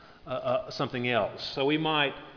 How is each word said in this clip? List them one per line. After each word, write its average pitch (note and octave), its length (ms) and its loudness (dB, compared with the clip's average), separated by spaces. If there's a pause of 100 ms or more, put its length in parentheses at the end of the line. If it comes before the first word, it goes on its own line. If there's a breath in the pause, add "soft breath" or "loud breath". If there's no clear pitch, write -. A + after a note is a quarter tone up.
(280 loud breath)
uh, - 20 -8
uh, C3 400 0
something B2 400 -2
else. G#2+ 340 2 (120)
So C#3 100 2
we D3+ 140 4
might, D3+ 340 2 (240 loud breath)